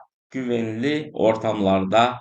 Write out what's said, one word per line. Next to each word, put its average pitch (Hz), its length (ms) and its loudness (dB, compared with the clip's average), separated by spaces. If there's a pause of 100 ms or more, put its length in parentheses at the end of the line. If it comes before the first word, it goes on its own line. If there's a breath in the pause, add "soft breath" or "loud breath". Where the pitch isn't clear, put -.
(320)
güvenli 123 840 -4
ortamlarda 107 1080 2